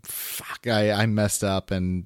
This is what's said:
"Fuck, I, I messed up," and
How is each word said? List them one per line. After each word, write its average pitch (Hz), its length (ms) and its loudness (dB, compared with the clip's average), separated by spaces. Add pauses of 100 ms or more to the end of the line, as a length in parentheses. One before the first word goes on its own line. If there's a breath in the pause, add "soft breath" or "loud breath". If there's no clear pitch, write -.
"Fuck, - 640 -12
I, 107 240 4
I 104 160 4
messed 107 380 2
up," 95 260 -2
and 92 360 -2